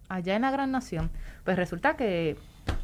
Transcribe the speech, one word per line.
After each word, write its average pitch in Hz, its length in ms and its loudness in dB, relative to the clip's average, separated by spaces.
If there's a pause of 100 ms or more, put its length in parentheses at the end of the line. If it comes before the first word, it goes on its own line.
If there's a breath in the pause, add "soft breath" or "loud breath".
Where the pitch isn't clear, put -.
allá 185 260 0
en 226 80 4
la 269 80 4
gran 269 200 0
nación. 175 400 -2 (320 loud breath)
Pues 185 140 2
resulta 180 380 2
que 175 420 2 (460)